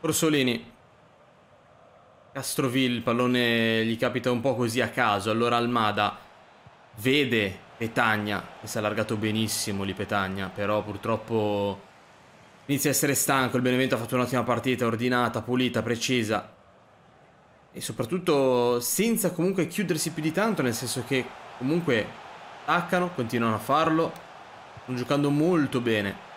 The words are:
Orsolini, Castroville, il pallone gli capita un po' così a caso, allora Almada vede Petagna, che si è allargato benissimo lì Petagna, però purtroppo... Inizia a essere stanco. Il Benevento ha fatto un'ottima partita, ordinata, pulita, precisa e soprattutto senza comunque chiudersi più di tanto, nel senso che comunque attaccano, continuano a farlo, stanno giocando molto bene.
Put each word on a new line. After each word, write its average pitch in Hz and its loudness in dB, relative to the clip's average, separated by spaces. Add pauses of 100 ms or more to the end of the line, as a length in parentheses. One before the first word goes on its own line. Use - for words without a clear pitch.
Orsolini, 151 0 (1600)
Castroville, 131 0
il 117 -4
pallone 117 2
gli 113 0
capita 123 0
un 120 0
po' 127 0
così 120 0
a 113 0
caso, 107 2
allora 117 2
Almada 110 0 (760)
vede 117 2 (200)
Petagna, 110 0 (160)
che - -16
si - -8
è 113 -2
allargato 107 -2
benissimo 107 -2
lì 98 -4
Petagna, 98 -4
però 104 -2
purtroppo... 104 -2 (880)
Inizia 143 0
a 135 2
essere 139 2
stanco. 131 2
Il 123 2
Benevento 127 2
ha 117 0
fatto 120 -4
un'ottima 123 0
partita, 120 0
ordinata, 117 0
pulita, 123 0
precisa 113 -2 (1160)
e - -14
soprattutto 127 2
senza 196 0
comunque 180 0
chiudersi 170 -2
più 156 -6
di 156 0
tanto, 190 0
nel 120 0
senso 120 -4
che 131 0 (360)
comunque 143 2 (600)
attaccano, 175 0
continuano 117 0
a 104 -2
farlo, 156 2 (680)
stanno 127 -6
giocando 143 0
molto 147 2
bene. 104 0 (120)